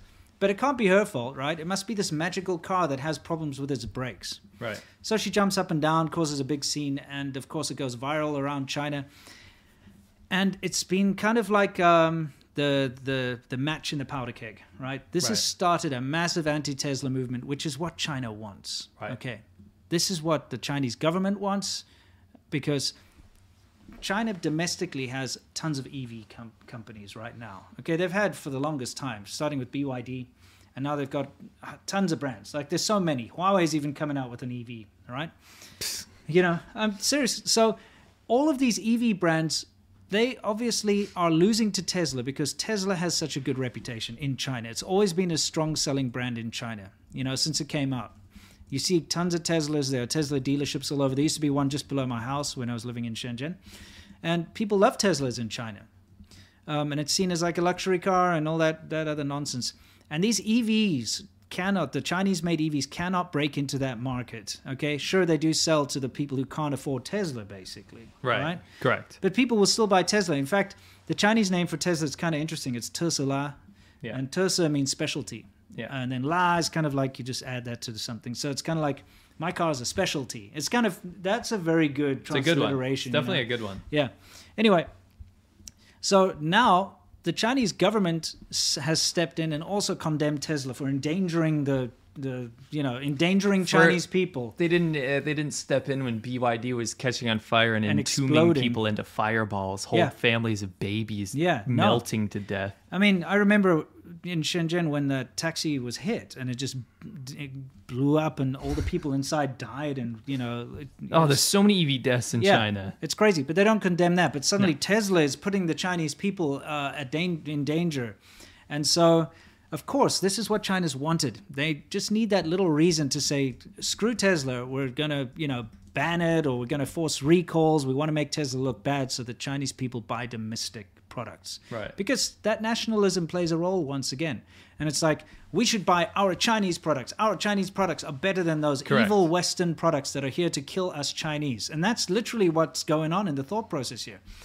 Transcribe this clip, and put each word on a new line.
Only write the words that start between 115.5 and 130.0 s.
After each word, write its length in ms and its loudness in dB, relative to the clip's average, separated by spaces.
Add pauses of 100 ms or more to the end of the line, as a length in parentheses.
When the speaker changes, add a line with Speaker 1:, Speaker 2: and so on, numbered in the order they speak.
Speaker 1:
the 80 0
Chinese 400 -2
people, 500 -2
uh, 320 -4
at 160 -6
dan-, 340 -2
in 180 -2
danger. 520 0 (520)
And 180 -4
so, 440 6 (420)
of 140 -8
course, 320 4
this 200 0
is 120 -4
what 140 0
China's 320 0
wanted. 520 0
They 420 -2
just 200 -4
need 200 2
that 160 4
little 240 2
reason 400 4
to 100 -2
say, 360 0 (220)
"Screw 380 0
Tesla, 500 2
we're 220 -2
gonna, 480 -2
you 100 -4
know, 200 -4 (280)
ban 260 0
it, 260 2
or 120 0
we're 80 -4
gonna 200 -2
force 360 -4
recalls. 640 4
We 80 0
wanna 180 0
make 200 0
Tesla 280 -2
look 220 -2
bad 300 -2
so 100 -6
that 160 -10
Chinese 340 -6
people 280 -6